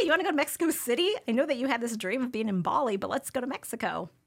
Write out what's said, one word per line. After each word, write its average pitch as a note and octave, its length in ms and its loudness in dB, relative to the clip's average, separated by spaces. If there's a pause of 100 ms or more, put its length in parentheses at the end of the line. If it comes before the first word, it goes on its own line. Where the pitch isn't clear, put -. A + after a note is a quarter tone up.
you E4 40 2
wanna E4 140 4
go F#4 80 0
to B3+ 60 2
Mexico D#4+ 340 2
City? D#4 420 0 (160)
I A#3 40 2
know B3+ 120 4
that D4+ 140 0
you B3+ 80 0
had C4+ 160 0
this A#3 160 -4
dream A3 240 -2
of B3 100 -4
being A3 160 -2
in F#3 140 2
Bali, A#3 340 2
but F#3+ 140 -4
let's A#3+ 200 -2
go C4 120 -4
to B3 40 -4
Mexico." A3+ 640 -6 (180)